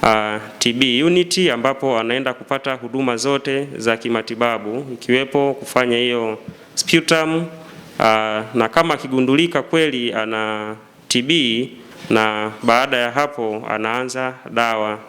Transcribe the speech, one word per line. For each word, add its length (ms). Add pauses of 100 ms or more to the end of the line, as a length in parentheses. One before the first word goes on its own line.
ah, 360 (200)
T 140
B 300
unit, 340 (160)
ambapo 460
anaenda 340
kupata 400
huduma 440
zote 500 (100)
za 200
kimatibabu, 960
ikiwepo 680
kufanya 380
hiyo 400 (380)
sputum, 720 (540)
ah, 440 (100)
na 160
kama 240
akigundulika 680
kweli 520
ana 640 (320)
T 140
B, 480 (400)
na 420 (120)
baada 340
ya 140
hapo 580
anaanza 640 (200)
dawa 560